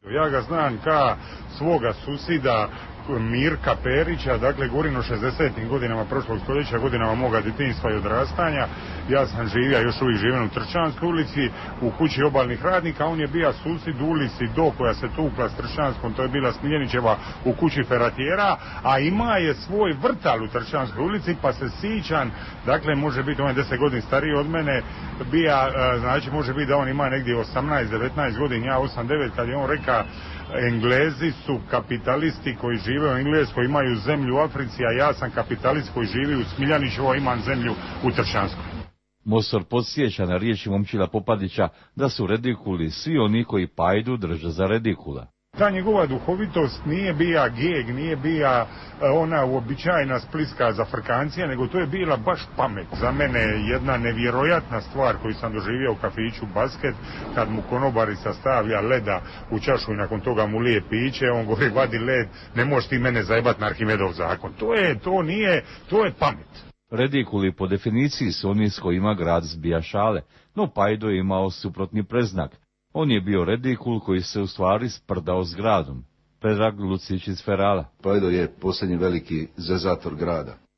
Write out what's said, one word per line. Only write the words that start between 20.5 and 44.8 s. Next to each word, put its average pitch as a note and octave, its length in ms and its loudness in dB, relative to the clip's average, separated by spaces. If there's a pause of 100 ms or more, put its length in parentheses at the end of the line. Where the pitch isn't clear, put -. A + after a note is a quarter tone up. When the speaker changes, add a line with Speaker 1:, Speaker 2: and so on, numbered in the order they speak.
Speaker 1:
ulici, F#3+ 380 -2
pa C3+ 100 4
se C3 160 -4
sićan, D#3+ 640 -2 (360)
dakle, D3 280 2
može C#3 280 0
biti, C3+ 200 -2
on C#3+ 60 2
je C3 60 0
deset C3 240 -2
godina B2+ 240 2
stariji D3 320 0
od C#3+ 140 0
mene, D3+ 340 0 (480)
bija, C#3+ 380 4
e, B2+ 300 2
znači, B2+ 320 0
može C3+ 240 -2
biti C#3+ 140 -2
da C#3 80 4
on C3+ 120 2
ima C#3 200 0
negdje B2+ 280 0
osamnaest, B2 540 0
devetnaest B2 480 -2
godina, B2 280 0
ja C3 120 2
osam, A#2 280 -2
devet, C#3 300 0
kad A#2+ 120 -2
je C3 80 -4
on C3+ 140 -2
reka: B2+ 340 0 (640)
"Englezi B2+ 640 2 (140)
su B2+ 140 -2 (100)
kapitalisti C3 880 -2
koji A#2+ 160 0
žive C3 380 0
u - 20 0
Engleskoj, C#3 480 2
imaju C3 320 2
zemlju B2+ 380 0
u C#3 40 4
Africi, C#3 460 -2
a A2+ 140 4
ja C#3+ 140 4
sam B2+ 180 -4
kapitalist B2+ 640 0
koji A#2+ 120 -2
živi C#3 280 0
u B2 100 0
Smiljanićevoj, C3+ 760 2
imam B2 220 0
zemlju A#2+ 320 0 (320)
u B2 60 4
Trčanskoj." G2+ 540 0 (600)
Speaker 2:
Mosor G#2+ 400 2
podsjeća A#2 600 0
na F2+ 100 0
riječi G#2 340 0
Momčila G2 360 2
Popadića G2 640 0 (280)
da C3+ 120 0
su - 180 -2
redikuli G2+ 640 0
svi D#3 280 -2
oni A2+ 260 4
koji F#2+ 220 0
Pajdu G#2 500 2
drže E2+ 340 -4
za F2 160 0
redikula. F#2+ 600 -2 (320)